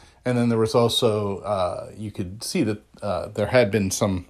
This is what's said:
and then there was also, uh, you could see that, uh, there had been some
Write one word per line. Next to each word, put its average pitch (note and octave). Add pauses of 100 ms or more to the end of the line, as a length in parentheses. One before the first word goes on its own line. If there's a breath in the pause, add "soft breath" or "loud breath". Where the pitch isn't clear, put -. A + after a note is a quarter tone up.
(240 soft breath)
and B2
then A#2+
there A2+
was A2
also, G#2+
uh, F#2+
you G#2+
could G2+
see F3
that, G#2+ (200)
uh, F#2+
there G#2
had G#2
been G2
some F#2+